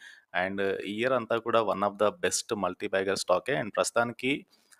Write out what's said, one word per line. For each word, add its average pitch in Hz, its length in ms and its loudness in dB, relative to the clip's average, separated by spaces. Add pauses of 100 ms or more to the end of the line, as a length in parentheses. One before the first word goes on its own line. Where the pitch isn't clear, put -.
(360)
And 98 440 -2
ఈ 101 160 -6
ఇయర్ 120 160 0
అంతా 117 240 0
కూడా 113 260 2
one 95 180 0
of 101 120 2
the 101 180 4
best 92 480 -2
multi-bagger 95 580 -2
stock-ే. 107 460 0
And 104 120 -8
ప్రస్తుతానికి, 120 720 0 (340)